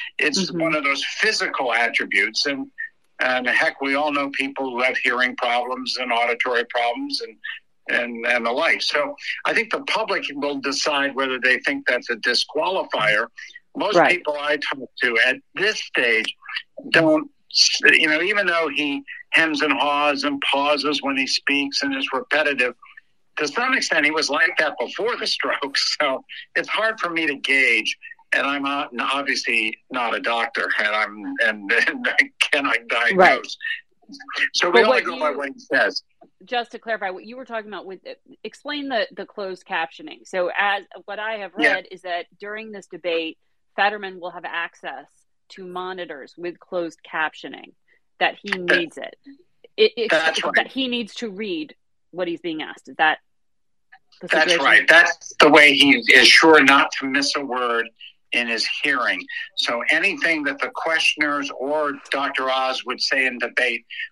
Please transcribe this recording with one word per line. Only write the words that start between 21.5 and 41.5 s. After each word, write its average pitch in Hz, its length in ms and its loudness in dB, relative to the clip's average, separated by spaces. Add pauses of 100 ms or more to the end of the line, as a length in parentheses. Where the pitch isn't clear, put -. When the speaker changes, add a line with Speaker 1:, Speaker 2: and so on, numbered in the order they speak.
Speaker 1:
and 139 120 -2
is 135 180 -4
repetitive, 135 600 0 (600)
to 151 120 -2
some 240 260 0
extent 160 300 0
he 151 80 2
was 156 180 0
like 156 280 0
that 147 220 0
before 220 360 -4
the 220 100 -6
stroke. - 500 -4
<laughs> - 240 -2
So 135 240 0 (300)
it's 165 140 -2
hard 220 320 -2
for 175 100 -2
me 165 160 -2
to 147 80 0
gauge, 120 640 2 (340)
and 143 140 0
I'm 139 160 -2
not, 139 280 -4 (100)
obviously 120 760 -2 (140)
not 127 240 -2
a 110 60 -4
doctor, 117 480 -4 (100)
and 104 100 0
I'm, 104 460 -4 (100)
and, 107 280 -2
<laughs> - 160 2
and 127 200 -4
I - 220 0 (100)
cannot 240 380 0 (100)
diagnose. 190 300 0
Speaker 2:
Right. 170 280 6 (1080)
Speaker 1:
So 180 160 2
we 233 120 10
Speaker 2:
But - 20 8
Speaker 1:
only 220 40 6
Speaker 2:
what 254 160 4
Speaker 1:
go 262 140 -6
by 302 120 0
Speaker 2:
you - 80 -6
Speaker 1:
what - 100 -6
he - 100 -14
says. - 420 0 (440)
Speaker 2:
Just 240 280 -4
to 240 60 -14
clarify, 208 320 -6
what 185 140 -12
you 226 120 -16
were 262 80 -14
talking 220 240 -10
about 175 180 -12
with, 190 140 -16 (440)
explain 285 440 -10
the, 226 280 -2
the 196 100 -10
closed 190 400 -10
captioning. - 600 -8
So 180 300 -2
as 202 280 0 (220)
what 202 120 -10
I 214 200 -8
have 190 200 -12